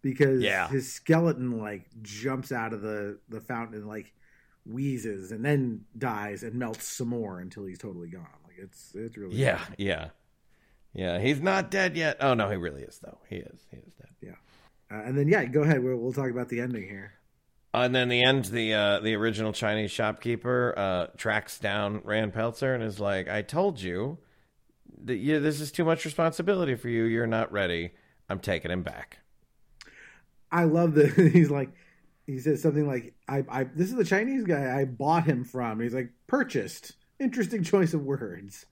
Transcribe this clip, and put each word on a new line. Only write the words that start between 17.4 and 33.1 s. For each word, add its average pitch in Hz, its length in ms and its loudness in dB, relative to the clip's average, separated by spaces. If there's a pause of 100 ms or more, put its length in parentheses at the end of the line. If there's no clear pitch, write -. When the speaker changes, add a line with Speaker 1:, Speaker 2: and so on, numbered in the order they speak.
Speaker 2:
Uh, 113 80 2
and 123 120 2
then 127 140 4
the 120 160 4
end, 131 220 6
the, 110 260 0
uh, 104 280 4
the 110 140 0
original 107 380 0
Chinese 107 380 -2
shopkeeper, 120 880 0
uh, 92 300 0 (120)
tracks 107 400 -2
down 104 460 -2
Rand 107 280 0
Peltzer 117 420 -2
and 120 80 -2
is 104 160 -6
like, 101 300 -2
"I 107 140 -2
told 175 380 -2
you 95 360 -4 (880)
that 123 120 -4
you, 143 220 2
this 147 220 0
is 147 100 -8
too - 140 0
much 165 220 2
responsibility 165 680 0
for 120 140 -6
you. 117 160 2
You're 117 220 2
not 113 260 0
ready. 87 380 -2 (400)
I'm 98 100 -4
taking 85 300 -2
him 90 120 -2
back." - 360 -12 (1300)
Speaker 1:
I 170 140 4
love 165 300 6
that 147 180 8
<laughs> 175 200 8
he's 160 180 10
like, 139 200 -2 (560)
he 135 120 -6
says 143 240 0
something 151 240 4
like, 127 280 -4 (140)